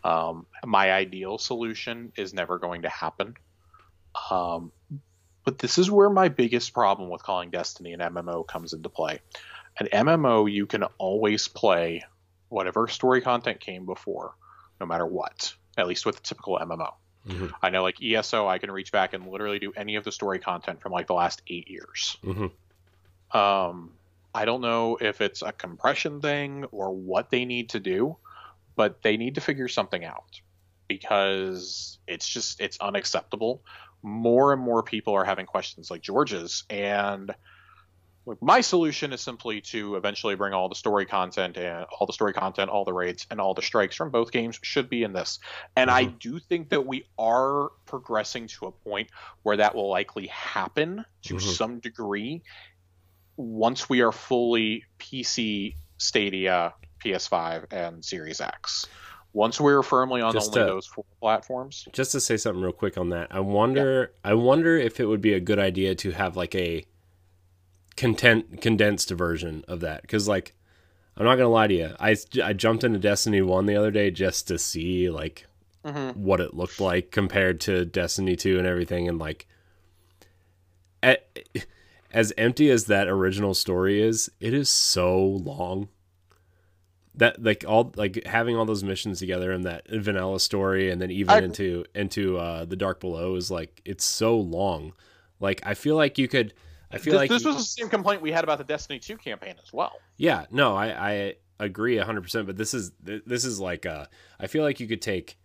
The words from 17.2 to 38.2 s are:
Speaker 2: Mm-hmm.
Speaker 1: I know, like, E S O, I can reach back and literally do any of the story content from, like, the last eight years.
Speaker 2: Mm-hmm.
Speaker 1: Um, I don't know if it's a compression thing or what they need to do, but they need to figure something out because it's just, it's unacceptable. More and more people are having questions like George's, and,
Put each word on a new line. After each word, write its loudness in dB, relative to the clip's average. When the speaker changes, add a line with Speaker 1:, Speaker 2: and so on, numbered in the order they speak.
Speaker 2:
Mm-hmm. -8
Speaker 1:
I 2
know, 0
like, -2
E 0
S -2
O, 2
I 0
can -8
reach -10
back 0
and -10
literally -6
do -6
any -6
of -4
the -8
story -4
content -6
from, -10
like, -4
the 0
last 0
eight -12
years. -10
Speaker 2:
Mm-hmm. -8
Speaker 1:
Um, 2
I -2
don't 0
know 0
if -2
it's -2
a -6
compression -4
thing -4
or -4
what -4
they 2
need -6
to -4
do, -2
but 2
they 4
need -4
to -4
figure -4
something -4
out -16
because -2
it's -8
just, -6
it's -6
unacceptable. -4
More 4
and 0
more 0
people -2
are 4
having -2
questions -8
like -10
George's, -2
and, -4